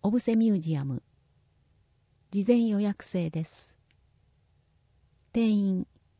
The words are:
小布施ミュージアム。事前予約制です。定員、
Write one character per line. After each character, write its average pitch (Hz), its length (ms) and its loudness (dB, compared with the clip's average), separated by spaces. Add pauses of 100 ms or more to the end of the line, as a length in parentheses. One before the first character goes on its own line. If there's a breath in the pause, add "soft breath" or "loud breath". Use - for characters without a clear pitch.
小 202 100 0
布 240 80 2
施 226 160 0
ミ 226 180 4
ュ 196 40 2
ー - 20 -2
ジ 160 180 -2
ア 139 80 -4
ム。 131 160 -6 (1300)
事 196 180 -4
前 240 200 4
予 208 120 0
約 202 240 -2
制 170 280 -4
で 160 120 -4
す。 - 320 -18 (1600)
定 226 160 2
員、 196 380 0 (320)